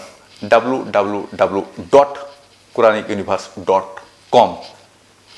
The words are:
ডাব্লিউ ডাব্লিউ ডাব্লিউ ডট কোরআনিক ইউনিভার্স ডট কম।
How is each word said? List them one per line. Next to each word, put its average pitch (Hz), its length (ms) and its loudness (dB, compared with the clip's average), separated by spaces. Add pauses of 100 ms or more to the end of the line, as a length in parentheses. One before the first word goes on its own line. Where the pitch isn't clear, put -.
(440)
ডাব্লিউ 117 400 2
ডাব্লিউ 101 500 -2
ডাব্লিউ 95 300 0 (160)
ডট 139 380 4 (560)
কোরআনিক 107 360 2
ইউনিভার্স 98 380 -6 (100)
ডট 95 420 -2 (300)
কম। 107 260 4 (800)